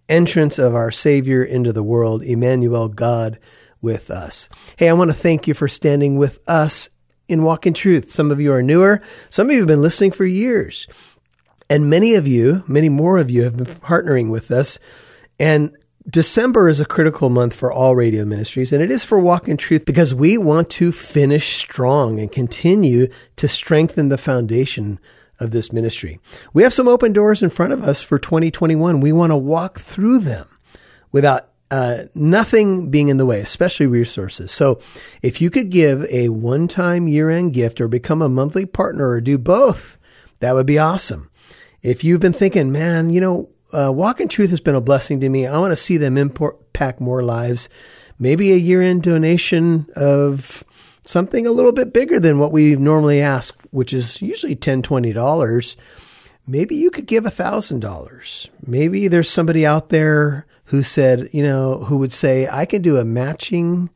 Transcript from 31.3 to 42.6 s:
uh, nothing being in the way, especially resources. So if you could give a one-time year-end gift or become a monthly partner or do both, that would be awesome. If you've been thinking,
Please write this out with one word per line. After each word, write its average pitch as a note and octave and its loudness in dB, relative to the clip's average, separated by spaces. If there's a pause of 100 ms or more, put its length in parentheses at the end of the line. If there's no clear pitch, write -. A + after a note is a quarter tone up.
uh, B2 -2 (100)
nothing F#3 2
being D3 2
in C3+ 2
the C3 2
way, A2 0
especially C#3 -2
resources. A#2 -4
So C3+ 0 (400)
if B2 -4
you E3+ 2
could A#3 -2
give D3+ 2
a B2 0
one-time E3 -2
year-end D#3+ 0
gift A#2+ -2
or A#2 -2
become C#3 -2
a D3 0
monthly C#3+ -2
partner E3 -4
or A#2+ -2
do C#3 0
both, F#3 0 (400)
that B2+ 0
would C3 0
be D3 2
awesome. D#3 -2 (540)
If B2 -2
you've E3+ 2
been F#3 2
thinking, F3+ 0